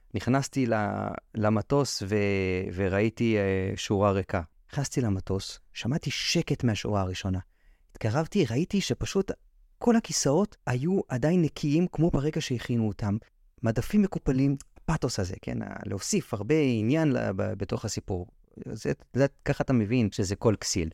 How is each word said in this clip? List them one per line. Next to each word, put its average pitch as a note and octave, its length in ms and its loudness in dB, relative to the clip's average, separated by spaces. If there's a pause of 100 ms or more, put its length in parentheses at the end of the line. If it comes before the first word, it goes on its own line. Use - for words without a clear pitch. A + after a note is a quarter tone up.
(140)
נכנסתי C3 520 0
ל-, G#2 320 0 (380)
למטוס G#2+ 720 0
ו-, G#2 80 0 (580)
וראיתי, G#2 640 2
אה, G2 380 2
שורה G2+ 360 2
ריקה. F#2+ 300 -2 (300)
נכנסתי C#3 300 -4
למטוס, F#2+ 580 -2 (140)
שמעתי C3 380 -4
שקט - 520 -2
מהשורה G#2+ 380 0
הראשונה. F#2 380 -2 (520)
התקרבתי, D3+ 580 0
ראיתי F3 320 0
שפשוט - 500 -2 (460)
כל A#3+ 180 4
הכיסאות F3 680 0
היו C3+ 340 0 (100)
עדיין D3+ 320 2
נקיים D#3 500 2
כמו D#3+ 200 2
ברגע D3+ 300 0
שהכינו A#2 460 -2
אותם. G2+ 300 -2 (460)
מדפים A2+ 380 2
מקופלים, C#3 560 2 (280)
פאתוס D3 340 0
הזה, F#2+ 220 -2
כן? B2 200 -6
ה-, G2 240 -8
להוסיף G2+ 480 -4
הרבה G#2+ 280 0
עניין C3+ 500 2
ל-, A2+ 200 0
ב-, G2 220 -2
בתוך G2+ 320 -6
הסיפור. F#2 420 -6 (380)
זה, C#3+ 260 -6 (220)
זה, B2+ 120 2 (200)
ככה C#3+ 180 0
אתה C#3 100 0
מבין A2+ 380 2
שזה G2 240 -2
כל A2 240 2
כסיל. E2 340 -2